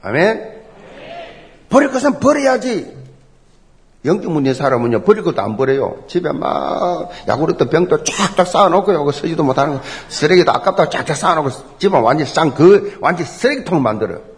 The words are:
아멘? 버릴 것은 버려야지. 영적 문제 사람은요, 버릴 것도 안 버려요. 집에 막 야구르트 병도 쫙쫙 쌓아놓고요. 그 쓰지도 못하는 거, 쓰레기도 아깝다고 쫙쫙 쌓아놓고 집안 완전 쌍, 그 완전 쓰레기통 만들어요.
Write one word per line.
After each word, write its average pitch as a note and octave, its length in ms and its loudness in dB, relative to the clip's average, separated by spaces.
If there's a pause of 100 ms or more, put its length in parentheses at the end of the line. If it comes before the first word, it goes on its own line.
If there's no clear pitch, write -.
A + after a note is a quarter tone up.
아멘? E3 500 -2 (1160)
버릴 C#4 220 2
것은 C4 300 -2
버려야지. B3+ 760 0 (1080)
영적 F3 260 0
문제 C3+ 220 0
사람은요, A#2+ 500 0
버릴 G#3 200 4
것도 D#3+ 180 -2
안 G#2+ 160 -4
버려요. C3 400 0 (100)
집에 F3 240 -4
막 - 760 -2 (180)
야구르트 - 420 0
병도 D#3 360 2
쫙쫙 F#3 420 0
쌓아놓고요. F#3 560 2
그 C#3+ 80 0
쓰지도 D#3+ 320 -4
못하는 C#3 300 0
거, A#2+ 80 -6 (260)
쓰레기도 E3 440 2
아깝다고 F#3 380 0
쫙쫙 - 280 -6
쌓아놓고 D#3 320 0 (300)
집안 F#3 240 2
완전 C#3 240 2
쌍, D#3+ 260 0
그 F#3+ 480 4
완전 E3 240 -2
쓰레기통 A3+ 560 -2
만들어요. G#2+ 380 -2 (180)